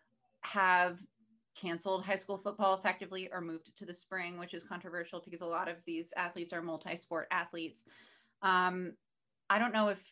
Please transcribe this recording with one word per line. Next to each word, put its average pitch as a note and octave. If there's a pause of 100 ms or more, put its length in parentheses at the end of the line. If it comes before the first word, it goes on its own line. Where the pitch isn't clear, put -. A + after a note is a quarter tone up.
(420)
have F3+ (540)
canceled F#3
high F#3+
school F#3+
football G3
effectively F#3
or F#3
moved E3
it -
to G3+
the F3
spring, F3
which F3
is E3+
controversial F3
because E3+
a F3
lot E3+
of E3+
these E3+
athletes E3+
are E3+
multi-sport E3+
athletes. E3+ (560)
Um, F#3 (560)
I G3+
don't A3+
know G#3+
if G3